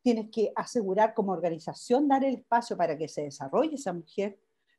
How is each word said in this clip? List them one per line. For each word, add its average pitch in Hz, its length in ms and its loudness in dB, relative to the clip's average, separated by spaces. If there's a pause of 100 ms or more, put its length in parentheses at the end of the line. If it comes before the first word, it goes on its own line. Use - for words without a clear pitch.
tienes 220 280 0
que 208 240 0
asegurar 220 600 0
como 196 180 0
organización 170 760 0
dar 269 180 4
el 269 100 2
espacio 233 420 -2
para 165 200 0
que 151 120 -6
se - 140 -6
desarrolle 165 540 -2
esa 185 160 -6
mujer, 196 460 -6 (400)